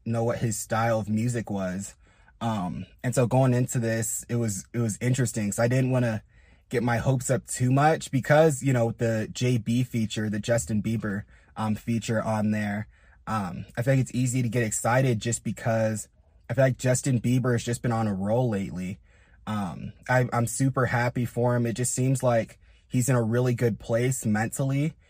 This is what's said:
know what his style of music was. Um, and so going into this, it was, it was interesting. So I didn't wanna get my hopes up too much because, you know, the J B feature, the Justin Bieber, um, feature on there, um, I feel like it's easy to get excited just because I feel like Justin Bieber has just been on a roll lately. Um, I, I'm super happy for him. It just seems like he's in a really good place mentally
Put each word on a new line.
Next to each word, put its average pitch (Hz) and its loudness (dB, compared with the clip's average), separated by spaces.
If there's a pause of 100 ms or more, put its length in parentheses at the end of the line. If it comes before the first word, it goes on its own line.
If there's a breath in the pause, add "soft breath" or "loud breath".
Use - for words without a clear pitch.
know 117 -2
what 117 0
his 113 -2
style 117 0
of 98 -6
music 113 -2
was. 95 -6 (460 soft breath)
Um, 95 -4 (180)
and 127 -2
so 127 4
going 127 4
into 123 0
this, 113 -2
it 120 -2
was, 107 -2
it 120 -4
was 110 -2
interesting. 117 0
So 117 0
I 120 2
didn't 127 2
wanna 123 0 (480 soft breath)
get 117 0
my 120 2
hopes 131 0
up 117 -2
too 127 0
much 151 4
because, 147 4
you 135 2
know, 117 2
the 113 0
J 123 0
B 117 0
feature, 110 -2
the 104 -2
Justin 113 0
Bieber, 107 -2 (340 soft breath)
um, 110 -2
feature 113 -2
on 107 0
there, 104 -2 (380 soft breath)
um, - -4 (100)
I 120 -4
feel 135 2
like 131 4
it's - -4
easy 123 0
to 120 0
get 120 0
excited 117 2
just 117 -4
because 110 -2 (420)
I 127 -2
feel 135 6
like 135 2
Justin 127 2
Bieber 123 2
has 117 0
just 117 -4
been 123 0
on 113 0
a 104 0
roll 107 0
lately. 92 -4 (480 soft breath)
Um, 101 -6 (160)
I, 127 2
I'm 120 0
super 131 0
happy 123 0
for 123 0
him. 123 0
It 113 -2
just 123 -4
seems 127 0
like 117 0 (260 soft breath)
he's 127 0
in 135 2
a 120 4
really 123 2
good 113 0
place 123 -2
mentally 135 0 (160 soft breath)